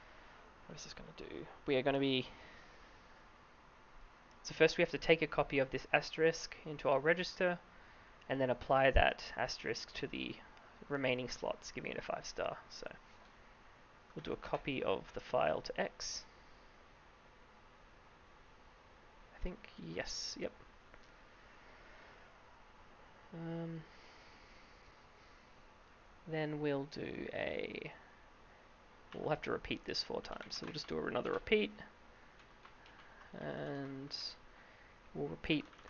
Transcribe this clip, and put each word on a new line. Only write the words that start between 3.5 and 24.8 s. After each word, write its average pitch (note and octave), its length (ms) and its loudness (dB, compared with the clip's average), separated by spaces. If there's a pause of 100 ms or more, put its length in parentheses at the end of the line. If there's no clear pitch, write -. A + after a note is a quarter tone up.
so - 120 -8
first D#3+ 220 8
we F3+ 40 4
have E3 100 4
to C#3 60 0
take D#3+ 240 6
a D3+ 60 4
copy C#3+ 320 2
of C3 100 4
this - 240 -4
asterisk D#3+ 720 4
into D3 240 -2
our C3+ 100 6
register, F3 600 2 (720)
and C3+ 100 2
then B2+ 100 6
apply C3+ 420 6
that - 320 8 (120)
asterisk - 580 -2
to - 140 -4
the - 260 -4 (540)
remaining B2+ 400 2
slots, - 440 -4
giving - 200 -6
it - 60 -6
a - 40 -4
five - 240 -4
star. - 320 -4 (120)
So - 180 -12 (1300)
we'll D3+ 80 -8
do - 80 -4
a - 60 0
copy - 440 -2
of - 320 0
the - 60 -6
file - 420 4
to - 180 -4
X. - 440 -4 (3000)
I - 80 -2
think, F3+ 140 -2 (360)
yes, - 460 -4
yep. - 120 -2 (2750)
Um, E3 480 -4 (2500)